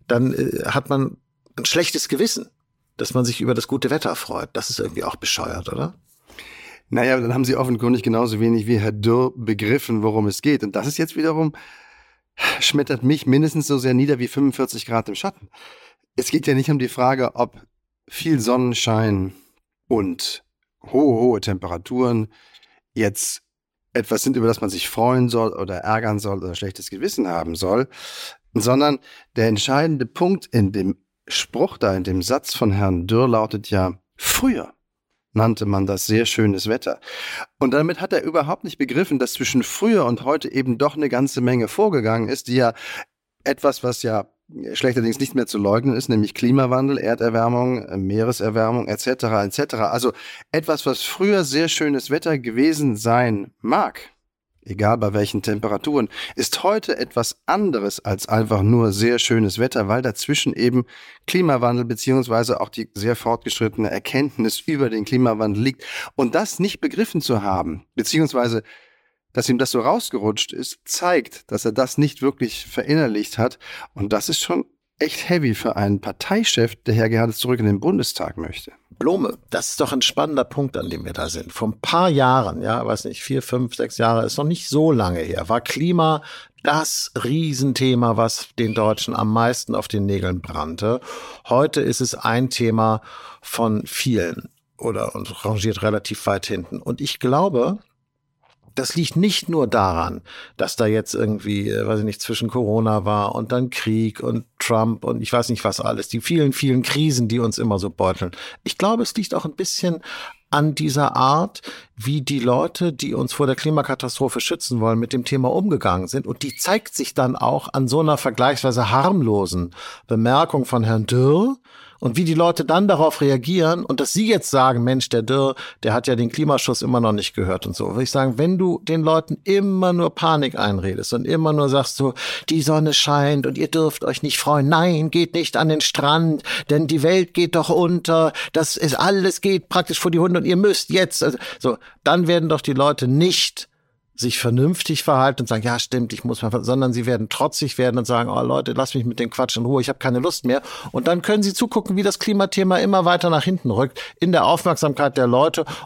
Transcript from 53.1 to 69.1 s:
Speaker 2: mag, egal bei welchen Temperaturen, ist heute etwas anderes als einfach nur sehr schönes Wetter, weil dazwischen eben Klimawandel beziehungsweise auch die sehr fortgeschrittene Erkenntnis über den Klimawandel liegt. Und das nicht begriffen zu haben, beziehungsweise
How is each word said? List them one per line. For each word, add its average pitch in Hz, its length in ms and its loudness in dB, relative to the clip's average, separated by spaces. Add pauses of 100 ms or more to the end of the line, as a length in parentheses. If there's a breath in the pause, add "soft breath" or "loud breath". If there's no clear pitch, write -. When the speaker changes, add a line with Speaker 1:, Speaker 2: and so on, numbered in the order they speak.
Speaker 2:
mag, 139 480 -2 (520)
egal 104 360 0
bei 104 160 0
welchen 104 260 0
Temperaturen, 107 720 -2 (260 loud breath)
ist - 260 -4
heute 208 360 0
etwas - 380 -4 (100)
anderes 143 580 0
als 98 240 -4
einfach 110 340 2
nur 113 300 4
sehr 113 260 2
schönes 110 400 2
Wetter, 113 300 0
weil 117 140 2
dazwischen - 500 -2
eben 120 320 2 (420 loud breath)
Klimawandel 123 600 2
beziehungsweise 120 760 0
auch - 80 -4
die - 240 -10
sehr 113 240 -2
fortgeschrittene 113 720 -2
Erkenntnis 123 720 -2
über 139 300 -2
den 110 160 -4
Klimawandel 110 560 0
liegt. 131 200 -2 (320 loud breath)
Und 131 200 0
das 196 240 -2
nicht 190 240 -2
begriffen 175 400 -2
zu 113 200 0
haben, 90 520 -2
beziehungsweise 120 680 0 (720 soft breath)